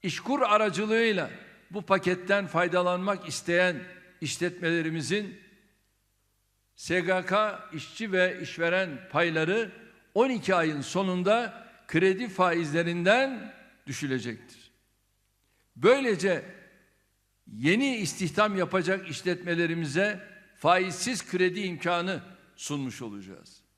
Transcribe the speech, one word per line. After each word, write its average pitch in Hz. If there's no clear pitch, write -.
İşkur 247
aracılığıyla 214
bu 196
paketten 190
faydalanmak 180
isteyen 175
işletmelerimizin 170
S -
G 180
K 208
işçi 196
ve 185
işveren 170
payları 170
on 240
iki 190
ayın 156
sonunda 190
kredi 190
faizlerinden 175
düşülecektir. 123
Böylece 196
yeni 208
istihdam 196
yapacak 185
işletmelerimize 170
faizsiz 185
kredi 180
imkanı 175
sunmuş 135
olacağız. 101